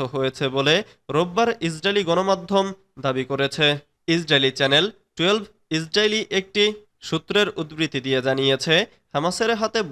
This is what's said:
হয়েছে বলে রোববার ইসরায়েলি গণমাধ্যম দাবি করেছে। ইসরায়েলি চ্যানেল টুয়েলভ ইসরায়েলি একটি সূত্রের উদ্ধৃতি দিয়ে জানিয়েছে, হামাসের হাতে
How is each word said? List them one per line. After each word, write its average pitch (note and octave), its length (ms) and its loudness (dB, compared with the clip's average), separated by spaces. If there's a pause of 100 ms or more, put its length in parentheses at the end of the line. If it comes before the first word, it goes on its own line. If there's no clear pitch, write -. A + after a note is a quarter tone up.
(100)
হয়েছে C3+ 380 -2
বলে C#3 260 2 (360)
রোববার F3 380 0 (120)
ইসরায়েলি F3+ 440 -2
গণমাধ্যম F#3+ 640 2 (340)
দাবি C3 240 -2
করেছে। C#3 420 0 (420)
ইসরায়েলি D#3 440 2
চ্যানেল C#3+ 320 2 (300)
টুয়েলভ G3+ 280 0 (280)
ইসরায়েলি G#3 500 0 (120)
একটি F#3+ 320 0 (380)
সূত্রের F#3+ 540 0
উদ্ধৃতি D#3 440 -4
দিয়ে C3 200 0
জানিয়েছে, C3+ 540 0 (360)
হামাসের F3+ 440 -2
হাতে A3 260 -2 (120)